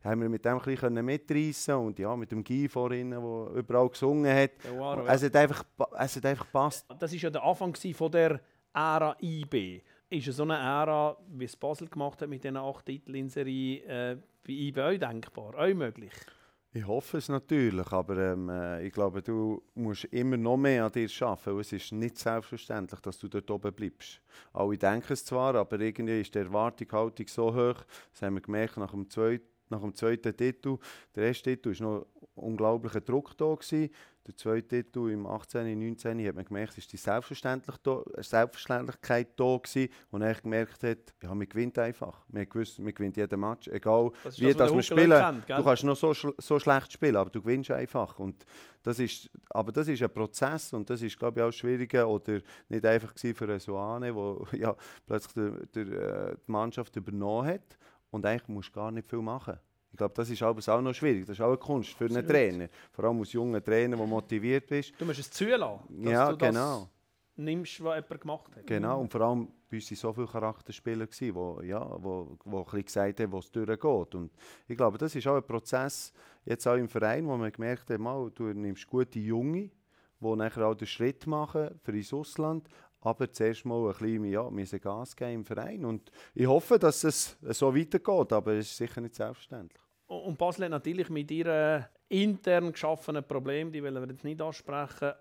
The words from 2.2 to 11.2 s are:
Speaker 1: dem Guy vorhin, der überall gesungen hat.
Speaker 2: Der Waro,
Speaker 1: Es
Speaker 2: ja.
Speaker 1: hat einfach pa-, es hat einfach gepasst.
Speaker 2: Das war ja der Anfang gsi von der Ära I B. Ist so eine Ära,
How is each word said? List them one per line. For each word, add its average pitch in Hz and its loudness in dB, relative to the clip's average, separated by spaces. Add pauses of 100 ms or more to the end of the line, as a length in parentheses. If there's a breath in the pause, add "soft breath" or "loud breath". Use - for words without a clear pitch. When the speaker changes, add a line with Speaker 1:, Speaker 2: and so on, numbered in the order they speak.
Speaker 1:
dem 110 -4
Guy 135 0
vorhin, 123 -2
der 120 -6 (340)
überall 123 4
gesungen 139 4
hat. 135 6 (120)
Speaker 2:
Der 123 -8
Waro, 139 -4
Speaker 1:
Es 127 8
Speaker 2:
ja. 143 4
Speaker 1:
hat 131 6
einfach 147 8 (120)
pa-, - 0
es 135 -2
hat 135 -2
einfach 139 0
gepasst. 143 0 (120)
Speaker 2:
Das 165 -4
war 175 -6
ja 165 -2
der 147 -4
Anfang 175 2
gsi 170 -6
von 160 0
der 160 6 (340 soft breath)
Ära 156 2
I 160 -4
B. 95 -2 (280 soft breath)
Ist 139 -4
so 135 -2
eine 160 0
Ära, 151 2 (120)